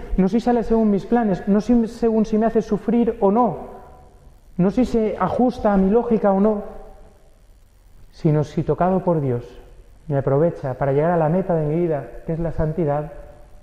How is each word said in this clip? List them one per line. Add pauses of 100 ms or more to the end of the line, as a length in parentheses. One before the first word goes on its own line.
(160)
no
si
sale
según
mis
planes,
no
si,
según
si
me
hace
sufrir
o
no, (1000)
no
si
se
ajusta
a
mi
lógica
o
no, (1500)
sino
si
tocado
por
Dios (500)
me
aprovecha
para
llegar
a
la
meta
de
mi
vida, (180)
que
es
la
santidad, (500)